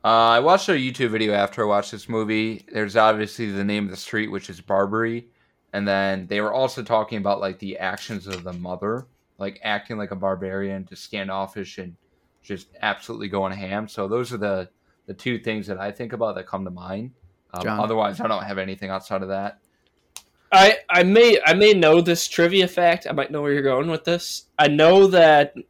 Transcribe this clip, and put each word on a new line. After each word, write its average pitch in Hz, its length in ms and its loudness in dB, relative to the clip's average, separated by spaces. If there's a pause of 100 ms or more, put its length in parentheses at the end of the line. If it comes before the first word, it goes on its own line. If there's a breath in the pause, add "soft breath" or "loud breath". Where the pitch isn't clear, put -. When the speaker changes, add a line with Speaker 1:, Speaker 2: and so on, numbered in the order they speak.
Speaker 1:
Uh, 110 40 2 (260)
I 120 60 4
watched 180 280 2
a 190 40 0
YouTube 131 380 -2
video 107 220 0
after 101 300 -2
I 107 60 0
watched 101 240 0
this 104 160 -16
movie. 110 640 -4
There's 107 240 -4
obviously 107 560 0
the 98 100 -6
name 104 220 -2
of 95 60 -8
the 92 60 -16
street, 107 360 -6
which 98 180 -12
is 87 100 -18
Barbary, 110 680 -2 (440)
and 101 140 -4
then 98 400 -2
they 104 140 -4
were 104 120 -4
also 127 300 -4
talking 110 360 -2
about, 98 220 -2
like, 95 200 -6
the 98 180 -12
actions 95 480 -8
of 92 160 -12
the 90 100 -12
mother, 90 540 -8 (320)
like, 98 240 -12
acting 107 340 -6
like 104 140 -10
a 98 60 -10
barbarian, 95 680 -6
just 92 200 -20
standoffish 98 760 -10
and 90 160 -16 (480)
just 95 240 -14 (140)
absolutely 107 480 -8
going 95 280 -4
ham. 101 300 -8
So 101 220 -8
those 120 240 -6
are 117 60 -10
the, 98 300 -4 (380)
the 101 80 -16
two 120 240 -8
things 107 300 -8
that 95 100 -8
I 101 140 -8
think 117 200 -12
about 110 220 -6
that 92 140 -12
come 95 160 -8
to 90 80 -12
mind. 95 400 -12 (420)
Um, 90 80 -8
Speaker 2:
John? 107 160 -4
Speaker 1:
otherwise, 107 420 -2
I 113 60 -6
don't 101 160 -4
have 98 160 -8
anything 95 320 -10
outside 95 320 -8
of 95 60 -10
that. 98 320 -8 (880)
Speaker 3:
I, 196 280 8 (120)
I 180 140 4
may, 220 420 6
I 160 80 6
may 208 180 6
know 170 280 6
this 170 280 0
trivia 180 380 2
fact. 175 420 0
I - 40 -6
might 143 180 -4
know 147 100 -6
where 143 120 -2
you're 143 100 0
going 135 260 0
with 160 160 -4
this. - 420 -4 (120)
I 147 100 6
know 165 380 8
that 156 480 6 (160)